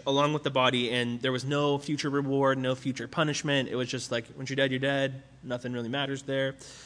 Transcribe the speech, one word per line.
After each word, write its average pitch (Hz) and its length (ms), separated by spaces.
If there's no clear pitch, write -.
along 143 260
with 147 100
the 147 80
body, 127 400
and 120 300
there 131 100
was 127 140
no 143 320
future 143 320
reward, 139 480
no 131 180
future 127 320
punishment. 143 640
It - 60
was 123 140
just - 220
like, 117 140
once 131 120
you're 139 60
dead, 135 160
you're 127 80
dead. 135 440
Nothing 123 300
really 117 160
matters 139 340
there. 135 320